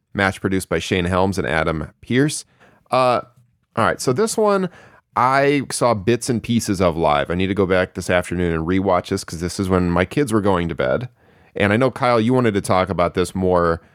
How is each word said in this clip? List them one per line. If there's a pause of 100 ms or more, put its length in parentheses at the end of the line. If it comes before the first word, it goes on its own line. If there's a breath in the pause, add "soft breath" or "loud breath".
(140)
Match
produced
by
Shane
Helms
and
Adam (100)
Pearce. (460 soft breath)
Uh, (560)
all
right,
so
this
one (480 loud breath)
I
saw
bits
and
pieces
of
live.
I
need
to
go
back
this
afternoon
and
rewatch
this
'cause
this
is
when
my
kids
were
going
to
bed. (440 soft breath)
And
I
know,
Kyle,
you
wanted
to
talk
about
this
more (120)